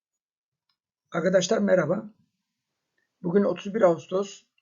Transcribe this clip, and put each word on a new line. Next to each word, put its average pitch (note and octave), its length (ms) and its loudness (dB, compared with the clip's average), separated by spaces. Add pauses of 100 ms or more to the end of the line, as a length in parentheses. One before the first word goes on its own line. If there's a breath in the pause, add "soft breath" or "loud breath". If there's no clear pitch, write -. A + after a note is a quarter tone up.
(1120)
Arkadaşlar F#3 480 0
merhaba. F#3 560 0 (1080)
Bugün F3+ 220 0
otuz F3+ 300 -6
bir A3+ 80 0
Ağustos F#3 600 -2 (200)